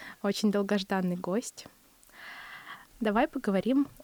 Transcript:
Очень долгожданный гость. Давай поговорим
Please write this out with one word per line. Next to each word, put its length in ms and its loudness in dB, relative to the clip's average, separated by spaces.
Очень 300 2
долгожданный 640 0
гость. 500 -4
Давай 260 4
поговорим 600 2